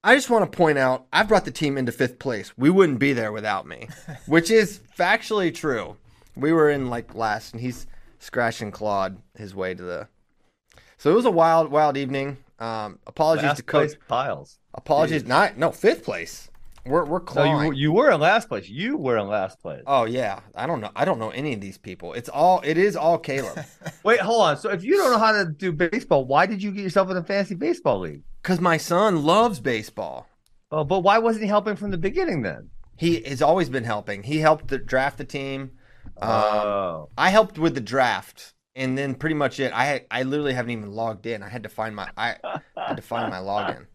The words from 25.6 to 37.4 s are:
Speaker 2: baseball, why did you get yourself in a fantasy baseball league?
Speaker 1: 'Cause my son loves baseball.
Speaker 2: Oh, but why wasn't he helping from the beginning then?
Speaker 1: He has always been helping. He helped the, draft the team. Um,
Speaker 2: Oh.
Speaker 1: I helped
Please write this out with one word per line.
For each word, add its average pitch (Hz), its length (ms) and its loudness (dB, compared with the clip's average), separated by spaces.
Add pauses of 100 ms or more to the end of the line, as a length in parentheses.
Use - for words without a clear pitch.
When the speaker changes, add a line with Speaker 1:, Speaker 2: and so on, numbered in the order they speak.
Speaker 2:
baseball, 165 520 2
why 143 220 4
did 196 160 -4
you 208 80 -4
get 196 120 -8
yourself 190 280 0
in 185 80 -2
a 170 40 -4
fantasy 196 320 -2
baseball 170 460 0
league? 76 220 -10 (200)
Speaker 1:
'Cause 180 180 0
my 170 180 2
son 175 460 2
loves 196 360 4
baseball. 107 680 -6 (440)
Speaker 2:
Oh, 156 140 -2
but 185 160 0
why 202 180 6
wasn't 226 260 0
he 202 40 -2
helping 208 280 2
from 202 140 -8
the 185 80 -2
beginning 202 420 -2
then? 80 300 -8 (260)
Speaker 1:
He 170 260 0
has 135 200 -4
always 160 260 2
been 123 160 -4
helping. 104 380 -6
He 147 160 -4
helped 156 300 4
the, 135 100 -4
draft 131 400 -2
the 139 60 -10
team. 135 480 -10 (500)
Um, 110 80 -2
Speaker 2:
Oh. 104 800 0 (100)
Speaker 1:
I 160 100 4
helped 202 300 4